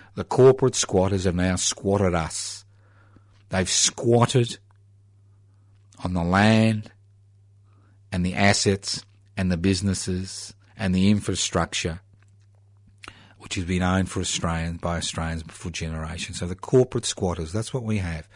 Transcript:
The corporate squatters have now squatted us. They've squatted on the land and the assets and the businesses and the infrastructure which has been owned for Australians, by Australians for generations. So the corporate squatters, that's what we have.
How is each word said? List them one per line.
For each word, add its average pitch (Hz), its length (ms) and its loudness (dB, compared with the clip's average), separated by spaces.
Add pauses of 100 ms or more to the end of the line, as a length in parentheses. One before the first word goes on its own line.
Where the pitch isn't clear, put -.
(160)
The 95 80 -6
corporate 131 500 6
squatters 95 480 0
have 87 140 2
now 92 180 2
squatted 98 600 0
us. - 500 -6 (840)
They've 92 180 0
squatted - 880 2 (1500)
on 92 120 -4
the 85 100 0
land 110 640 4 (1200)
and 90 140 0
the 92 80 -2
assets - 720 2 (320)
and 92 160 0
the 85 60 0
businesses 92 960 -2 (200)
and 95 200 -2
the 95 160 4
infrastructure 90 920 -2 (1400)
which - 200 -12
has 92 80 -4
been 90 180 0
owned 92 260 2
for 98 120 -6
Australians, 82 600 -4
by 85 160 -4
Australians 82 520 -6
for - 200 -12
generations. 80 720 -8
So 87 80 -6
the 90 80 -6
corporate 127 500 2
squatters, 85 480 -4
that's 110 220 -6
what 127 80 -6
we 107 160 -4
have. 82 380 -6